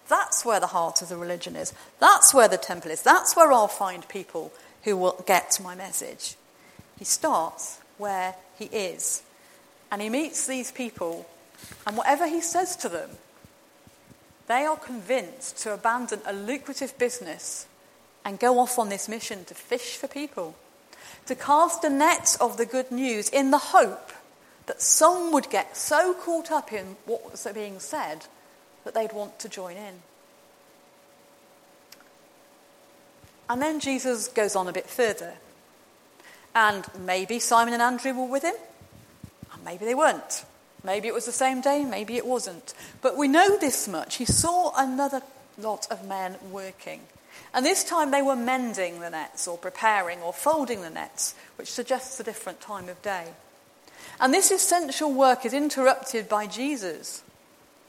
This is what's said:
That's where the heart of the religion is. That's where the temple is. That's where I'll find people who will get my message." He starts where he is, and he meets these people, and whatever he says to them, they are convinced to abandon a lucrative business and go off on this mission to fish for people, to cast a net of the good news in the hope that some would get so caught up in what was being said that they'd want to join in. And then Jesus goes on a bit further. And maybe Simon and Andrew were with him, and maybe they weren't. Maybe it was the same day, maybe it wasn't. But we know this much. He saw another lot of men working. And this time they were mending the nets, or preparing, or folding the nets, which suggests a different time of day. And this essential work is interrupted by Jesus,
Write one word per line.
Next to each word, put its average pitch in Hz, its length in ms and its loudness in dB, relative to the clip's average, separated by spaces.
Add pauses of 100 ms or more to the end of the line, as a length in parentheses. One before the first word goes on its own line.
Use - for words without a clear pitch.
That's - 360 2
where 214 160 2
the 180 60 0
heart 170 340 0
of 175 80 -10
the 175 80 -8
religion 175 400 -8
is. 160 160 -8 (260)
That's - 360 8
where 233 140 10
the 185 100 2
temple 175 320 -8
is. 165 100 -6
That's 339 340 6
where 330 180 10
I'll 214 160 6
find 180 380 -6
people 165 460 -10 (300)
who 202 160 0
will 180 140 4 (120)
get - 360 4
my 180 140 -12
message." - 640 -10 (640)
He 196 80 -12
starts - 720 -2 (180)
where 190 380 -4 (240)
he 214 80 -10
is, 185 560 -4 (680)
and 202 120 -4
he 214 80 -4
meets 285 340 -2
these 254 260 -6
people, 175 560 -8 (600)
and 208 100 -4
whatever 294 300 2
he 330 160 -2
says 359 340 -2
to - 140 -4
them, 156 260 -8 (1300)
they 262 200 0
are 311 100 0
convinced 233 800 -6
to 214 140 -6
abandon 226 540 -2
a 202 80 -4
lucrative 262 640 -8
business - 640 -6 (600)
and 202 140 -8
go 247 200 4
off 247 200 2
on 214 120 0
this 196 180 -8
mission 214 380 -10
to 175 80 -18
fish - 420 -8
for 269 120 -8
people, 202 460 -10 (680)
to 262 100 -6
cast 311 500 4
a 302 40 4
net 302 520 4
of 220 180 0
the 233 80 0
good 254 240 -2
news 240 400 -2
in 269 220 4
the 294 60 8
hope - 540 2 (540)
that - 140 -8
some 339 520 6
would 277 180 2
get - 260 0
so 349 380 4
caught 339 380 -4
up - 200 -2
in 190 320 -10
what - 240 -6
was - 240 -12
being 208 280 -10
said 165 460 -8 (580)
that - 100 -10
they'd 220 180 -2
want 208 280 -10
to 220 80 -12
join 185 280 -12
in. 190 260 -16 (3500)
And 247 120 -2
then 302 200 0
Jesus 254 480 -2
goes 208 260 0
on 185 140 0
a 175 40 -8
bit 175 160 -6
further. 196 460 -2 (1200)
And 214 400 4
maybe 185 460 -2
Simon 233 340 4
and 233 80 2
Andrew 247 320 0
were 254 100 -4
with 269 200 -2
him, 359 100 0 (960)
and - 120 -18
maybe 175 200 -10
they 240 120 0
weren't. 262 480 2 (400)
Maybe 202 240 -2
it 233 60 -2
was 233 120 -4
the 240 60 -6
same 262 280 2
day, 285 240 2
maybe 220 320 -6
it 226 80 -2
wasn't. 226 480 -4 (280)
But 254 160 0
we 285 100 2
know 359 300 8
this 285 320 0
much. 165 280 -6
He 247 80 -4
saw 339 520 2
another 269 460 0 (360)
lot 208 320 -6
of 196 140 -8
men 190 340 -6 (120)
working. 190 580 -14 (440)
And 254 140 2
this 381 160 2
time 302 300 0
they 277 100 4
were 269 140 2
mending 226 640 -2
the 170 100 -10
nets, 156 380 -8
or 175 100 -8
preparing, 185 640 0
or 170 100 -6
folding 262 500 0
the 165 80 -12
nets, - 440 -8 (220)
which - 160 -12
suggests 254 480 -4
a 214 40 -10
different 190 360 -12
time 190 280 -12
of 180 140 -16
day. 175 320 -8 (840)
And 262 140 6
this 381 160 6
essential 330 640 2
work 254 320 6
is 233 100 -4
interrupted 262 760 0
by 208 180 0
Jesus, 214 760 -8 (680)